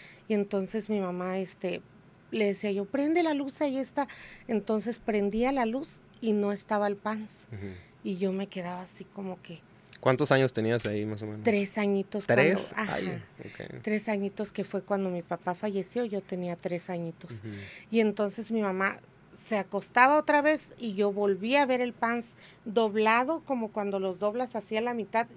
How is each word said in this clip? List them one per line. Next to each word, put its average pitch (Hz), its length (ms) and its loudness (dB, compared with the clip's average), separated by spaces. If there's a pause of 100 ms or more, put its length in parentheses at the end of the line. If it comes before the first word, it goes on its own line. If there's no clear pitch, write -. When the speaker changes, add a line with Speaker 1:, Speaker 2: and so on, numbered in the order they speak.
(280)
Speaker 1:
Y 214 60 0
entonces 202 560 0
mi 208 100 2
mamá, 180 380 -2
este, 180 440 -4 (500)
le 220 140 2
decía 202 260 0
yo, 196 140 0
"Prende 302 380 2
la 320 100 2
luz, 277 280 -4
ahí 269 160 0
está". 269 300 -2 (420)
Entonces 220 500 0
prendía 214 540 2
la 254 120 2
luz 254 360 -4 (180)
y 220 140 2
no 202 180 2
estaba 208 360 0
el 202 100 -2
pants. 214 560 -6
Speaker 2:
Ujú. 101 140 -8 (360)
Speaker 1:
Y 196 140 -2
yo 185 160 0
me 196 140 -2
quedaba 180 340 -6
así 185 240 -14
como 190 360 -10
que - 200 -16 (400)
Speaker 2:
¿Cuántos 131 300 4
años 131 200 6
tenías 113 360 2
ahí, 104 180 0
más 107 160 -6
o 107 60 -8
menos? 107 160 -8
Speaker 1:
Tres 202 340 0
añitos 202 480 0
cuando 120 180 6 (120)
Speaker 2:
¿Tres? - 200 -6
Speaker 1:
ajá. 214 160 -2
Speaker 2:
Ay, - 300 -4 (240)
ok. - 380 -12
Speaker 1:
Tres 214 260 -2
añitos, 202 420 -2
que 202 120 -4
fue 190 180 -4
cuando 196 300 0
mi 175 100 -2
papá 175 320 -4
falleció, 202 520 -2
yo 196 160 -4
tenía 180 340 -6
tres 175 340 -4
añitos. 170 440 -6
Speaker 2:
Ujú. 107 160 -10 (420)
Speaker 1:
Y 226 80 4
entonces 208 500 0
mi 226 140 0
mamá 190 360 0 (360)
se - 240 -2
acostaba 240 580 4
otra 294 240 4
vez 302 380 2
y 220 160 -4
yo 202 180 2
volví 202 420 2
a 285 120 6
ver 247 140 2
el 247 120 -2
pants 233 420 -2 (300)
doblado, 226 800 4
como 233 260 -2
cuando 202 280 -2
los 190 180 -2
doblas 233 380 -2
así 214 200 -4
a 220 60 2
la 240 140 0
mitad 233 420 0